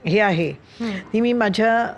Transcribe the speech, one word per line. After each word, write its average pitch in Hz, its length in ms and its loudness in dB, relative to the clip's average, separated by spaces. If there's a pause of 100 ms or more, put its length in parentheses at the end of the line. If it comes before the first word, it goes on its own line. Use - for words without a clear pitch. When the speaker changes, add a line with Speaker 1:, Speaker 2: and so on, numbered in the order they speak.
Speaker 1:
हे 185 140 2
आहे, 170 300 2
Speaker 2:
हम्म. 220 420 -10 (220)
Speaker 1:
ती 220 80 2
मी 240 120 2
माझ्या 226 640 0